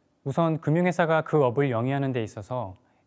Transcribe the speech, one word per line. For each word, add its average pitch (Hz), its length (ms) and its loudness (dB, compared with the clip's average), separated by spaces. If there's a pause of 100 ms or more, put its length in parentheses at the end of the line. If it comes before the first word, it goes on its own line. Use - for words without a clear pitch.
(240)
우선 160 360 0
금융회사가 165 640 2
그 151 220 2
업을 131 260 0
영위하는 135 400 0
데 123 140 -4
있어서 107 500 -10 (320)